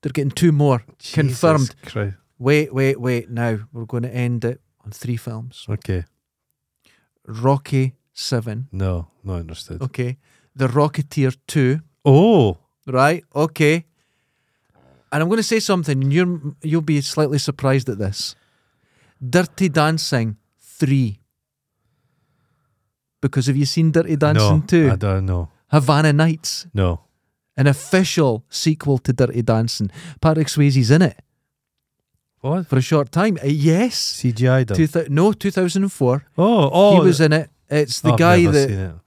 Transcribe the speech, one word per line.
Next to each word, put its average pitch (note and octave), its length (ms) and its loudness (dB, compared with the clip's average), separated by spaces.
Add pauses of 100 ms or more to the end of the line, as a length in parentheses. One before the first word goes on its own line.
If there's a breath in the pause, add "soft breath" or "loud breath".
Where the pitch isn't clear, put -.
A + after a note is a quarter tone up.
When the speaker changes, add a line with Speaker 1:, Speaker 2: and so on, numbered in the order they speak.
Speaker 1:
They're C#3 100 -8
getting C#3 180 -2
two E3+ 200 2
more. C#3+ 320 2 (160)
Speaker 2:
Jesus - 160 -18
Speaker 1:
Confirmed. C#3+ 600 0 (100)
Speaker 2:
Christ. G2+ 320 -8 (220)
Speaker 1:
Wait, D3 340 0
wait, C3+ 260 0
wait. A#2+ 320 -4
Now A#2 280 -4 (120)
we're A#2 140 -12
gonna A#2+ 240 -6
end A#2+ 380 -4
it B2 140 -6 (220)
on G#2+ 100 -18
three A#2+ 260 -8
films. A#2 500 -14
Speaker 2:
Okay. G2 360 -6 (1200)
Speaker 1:
Rocky C3 680 -2 (180)
seven. A2+ 600 -8
Speaker 2:
No, F#2 360 -4 (140)
not F#2 180 -8
interested. E2 420 -14
Speaker 1:
Okay. B2+ 340 -8 (400)
The C3 120 -2
Rocketeer C#3+ 680 -2 (100)
two. C#3 340 0 (240)
Speaker 2:
Oh. D3 540 6 (280)
Speaker 1:
Right. C3+ 380 0 (100)
Okay. D#3 500 0 (1300)
And D3+ 100 0
I'm E3 60 0
gonna A3 140 0
say A3 180 0
something, D3+ 420 -2
and C3+ 100 0
you're, F3+ 280 0 (220)
you'll D#3 200 -2
be D3+ 180 0
slightly D3 380 -2
surprised C3+ 500 -2
at G#2 100 -6
this. G2 360 -6 (960)
Dirty F3+ 400 0
Dancing D3 680 -2 (220)
three. C3 640 -2 (2000)
Because C3+ 280 -2
have C3+ 80 0
you C#3+ 100 0
seen D#3+ 260 0
Dirty E3 240 0
Dancing C#3 440 2
Speaker 2:
No, D3+ 60 -4
Speaker 1:
two? D#3+ 240 4
Speaker 2:
I G2 60 0
don't F#2+ 300 -2
know. F2 240 -4 (180)
Speaker 1:
Havana D3+ 440 2
Nights. D#3+ 600 -2
Speaker 2:
No. F2+ 280 -2 (560)
Speaker 1:
An C3+ 100 2
official C#3 840 0
sequel D3 500 -2
to - 140 -2
Dirty A#2+ 300 0
Dancing. A2+ 480 -2 (300 loud breath)
Patrick D#3+ 260 2
Swayze's C3+ 440 2
in D#3+ 120 6
it. - 180 -2 (1200)
Speaker 2:
What? D#3+ 280 -4
Speaker 1:
For C3 100 2
a - 20 2
short C#3+ 320 0
time. F#3+ 300 0
Uh, C#3 60 -2
yes. D#3+ 500 2
Speaker 2:
C - 340 -4
G A#2+ 160 0
I C3 160 4
done? G#2 120 -4
Speaker 1:
Two D#3+ 100 4
thou-, D#3+ 240 -2
no, F3 240 2
two G3+ 160 -4
thousand F#3 400 0
four. B2+ 340 0 (140)
Speaker 2:
Oh, F3+ 340 4
oh. G3 220 6
Speaker 1:
He F3+ 120 8
was B2+ 140 4
in D#3 140 4
it. D3+ 160 -2 (180)
It's C#3+ 320 -2
the D#3 100 2
Speaker 2:
Oh, - 40 4
I've A2 40 0
Speaker 1:
guy F3 220 6
Speaker 2:
never E3 120 4
Speaker 1:
that, C#3 160 2
Speaker 2:
seen G2+ 100 -4
it. F#2 160 -8 (120)